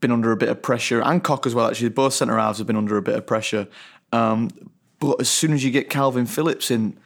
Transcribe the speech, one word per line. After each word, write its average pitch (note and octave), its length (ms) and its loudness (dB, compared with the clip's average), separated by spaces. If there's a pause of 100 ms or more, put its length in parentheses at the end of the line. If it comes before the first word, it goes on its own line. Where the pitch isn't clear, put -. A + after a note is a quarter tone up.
been B2 100 2
under A#2 200 2
a A2 60 2
bit A2+ 120 0
of - 120 -4
pressure, A#2 400 0
and E3 220 0
Koch C#3 220 -2
as A#2 100 0
well, A#2 120 2
actually. A#2 220 0
Both C3+ 240 2
centre A#2 240 0
halves G#2+ 220 0
have A2 80 -6
been A2+ 80 0
under G#2+ 220 0
a G2+ 40 0
bit A2+ 140 -2
of A2 100 -4
pressure. A2 420 -2 (440)
Um, A2+ 380 2 (500)
but C#3 200 0
as - 100 0
soon - 240 2
as C#3 100 0
you C3+ 80 2
get C3+ 180 0
Calvin C3 360 0
Phillips D3+ 460 -2
in, A2 340 0